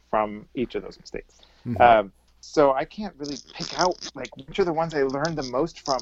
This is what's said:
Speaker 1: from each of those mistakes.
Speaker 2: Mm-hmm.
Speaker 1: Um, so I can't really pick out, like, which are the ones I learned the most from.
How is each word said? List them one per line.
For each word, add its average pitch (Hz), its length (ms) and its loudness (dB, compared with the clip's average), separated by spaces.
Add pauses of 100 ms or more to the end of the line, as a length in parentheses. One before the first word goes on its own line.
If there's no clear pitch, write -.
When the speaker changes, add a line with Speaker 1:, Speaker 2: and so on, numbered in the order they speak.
(100)
Speaker 1:
from 107 440 -2
each 120 200 -4
of 101 80 -4
those 95 160 -16
mistakes. - 420 -16 (260)
Speaker 2:
Mm-hmm. 120 140 0
Speaker 1:
Um, 110 320 8 (280)
so 143 320 4
I 127 120 -2
can't 208 340 -10
really 143 180 -8 (180)
pick - 240 -10
out, 180 380 0
like, 127 140 -10 (180)
which - 100 -10
are 196 60 2
the 175 80 -2
ones 160 220 -2
I 143 80 2
learned 139 340 -2
the 147 140 -4
most 147 340 -4
from. 131 180 0